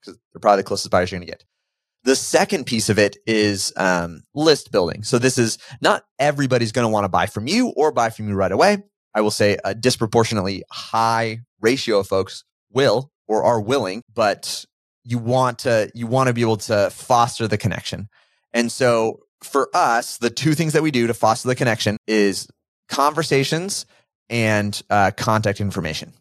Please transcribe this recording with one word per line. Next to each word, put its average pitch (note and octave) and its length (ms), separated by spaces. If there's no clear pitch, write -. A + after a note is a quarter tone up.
'cause - 140
they're - 80
probably G2+ 240
the - 40
closest - 220
buyers F#2 220
you're F#2 80
gonna E2+ 100
get. - 160
The C3 120
second E3 500
piece A2+ 240
of G2 80
it G2+ 280
is, G#2 520
um, F2 460
list D3 380
building. G2 320
So B2 160
this B2+ 180
is, A#2 200
not D3 240
everybody's C3 520
gonna A#2 180
wanna G#2 200
buy F2 180
from G#2 200
you A3+ 280
or D3 160
buy A#2 180
from G#2+ 200
you G2+ 60
right F#2+ 160
away. G3 320
I G#2+ 80
will G#2 100
say G2+ 320
a G2+ 120
disproportionately A2 960
high A2+ 720
ratio A2+ 400
of G2 80
folks F#2+ 360
will B2+ 400
or G#2+ 160
are A2+ 180
willing, G#2+ 400
but - 540
you A#2 160
want B2 400
to, A2+ 340
you A#2 140
wanna B2+ 260
be A#2 80
able A2 160
to G2+ 320
foster A#2+ 580
the G#2 120
connection. G2 500
And A#2+ 180
so A#2 480
for - 320
us, B2+ 420
the A#2 140
two D3+ 240
things D#3 180
that D#3 80
we D#3 80
do A#2+ 160
to A#2 80
foster A2+ 340
the B2 60
connection A2 440
is G2+ 400
conversations D3+ 960
and, A2 600
uh, G2 220
contact G#2+ 500
information. F2 600